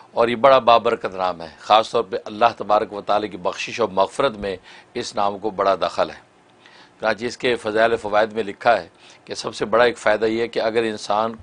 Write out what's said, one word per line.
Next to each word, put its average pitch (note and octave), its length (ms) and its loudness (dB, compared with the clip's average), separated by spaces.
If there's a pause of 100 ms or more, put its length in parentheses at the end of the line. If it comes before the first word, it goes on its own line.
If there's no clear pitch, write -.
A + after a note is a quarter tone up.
(120)
और A#2 180 2
ये A#2+ 60 -2
बड़ा C3 240 6
बाबरकत A2+ 540 2
नाम F2+ 280 -4
है। D#2+ 180 -14
ख़ास A2 320 2
तौर A#2 120 2
पे F#2+ 140 -8
अल्लाह A2 360 0
तबारक G#2 380 0
व G2+ 80 -8
तआला G#2+ 260 0
की G2 120 -10
बख्शिश F#2+ 420 -6
और G#2+ 120 0
मग़फ़रत G#2 440 0
में G2+ 220 -6 (380)
इस B2 200 -8
नाम G2+ 220 0
को G#2 140 -6
बड़ा G2 240 2
दखल F2 340 -2
है। D2 60 -16 (840)
चुनांचे A2 260 -2
इसके A#2+ 300 -2
फ़ज़ाइल A2+ 400 2
फ़वाइद G#2 360 0
में A2 120 -4
लिखा G2+ 280 2
है F2 180 -2 (360)
कि G#2 80 -10
सबसे - 320 -8
बड़ा A2 180 4
एक A#2+ 140 2
फ़ायदा G#2+ 280 2
ये A2+ 140 0
है A#2 80 -2
कि A#2 120 -6
अगर A2+ 260 0
इंसान A2 560 -2